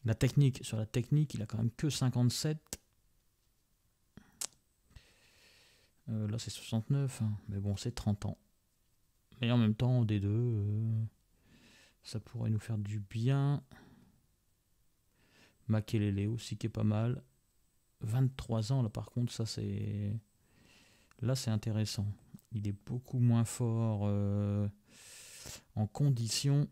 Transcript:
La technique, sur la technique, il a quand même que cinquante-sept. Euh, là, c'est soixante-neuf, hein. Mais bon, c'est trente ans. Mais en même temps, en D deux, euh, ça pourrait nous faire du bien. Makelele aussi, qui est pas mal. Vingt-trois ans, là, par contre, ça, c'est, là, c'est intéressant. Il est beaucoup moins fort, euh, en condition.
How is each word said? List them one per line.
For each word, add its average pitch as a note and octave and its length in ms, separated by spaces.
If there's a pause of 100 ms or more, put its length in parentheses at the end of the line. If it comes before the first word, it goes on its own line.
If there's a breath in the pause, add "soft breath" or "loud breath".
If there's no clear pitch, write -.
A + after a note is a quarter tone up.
La A2 80
technique, C3+ 500
sur - 140
la A2 80
technique, C#3+ 480
il A2+ 80
a G#2 60
quand - 100
même A2+ 140
que - 180
cinquante-sept. B2+ 880 (3250 soft breath)
Euh, A2 200
là, A2 100
c'est G#2+ 120
soixante-neuf, C3 720
hein. G#2+ 100 (180)
Mais G2+ 100
bon, G2+ 160
c'est A2+ 160
trente - 340
ans. - 120 (1040)
Mais A#2 100
en B2 60
même G#2+ 180
temps, B2 240
en A#2 60
D G#2+ 160
deux, G2+ 80
euh, A2 760 (1000 loud breath)
ça - 160
pourrait A2+ 300
nous A2 100
faire A2+ 180
du G#2 220
bien. C#3 600 (2000 loud breath)
Makelele G#2 600
aussi, A2+ 260
qui A2 120
est - 20
pas A2 160
mal. G#2+ 360 (760)
Vingt-trois A2+ 720
ans, C3+ 100
là, A2+ 60
par G#2+ 220
contre, A#2+ 240
ça, A2+ 120
c'est, G#2 720 (1040 soft breath)
là, A#2+ 160
c'est B2+ 160
intéressant. G#2+ 560 (460)
Il G#2 160
est G2 60 (100)
beaucoup B2 340
moins A#2 240
fort, A2+ 600
euh, G2+ 600 (1120 loud breath)
en A2 100
condition. C#3 880